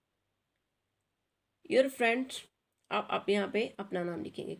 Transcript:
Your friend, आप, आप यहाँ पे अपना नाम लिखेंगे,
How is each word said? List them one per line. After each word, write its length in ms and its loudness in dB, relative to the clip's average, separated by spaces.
Your 180 6
friend, 440 2
आप, 200 -2
आप 200 -2
यहाँ 200 2
पे 280 0
अपना 260 -2
नाम 180 -4
लिखेंगे, 380 -8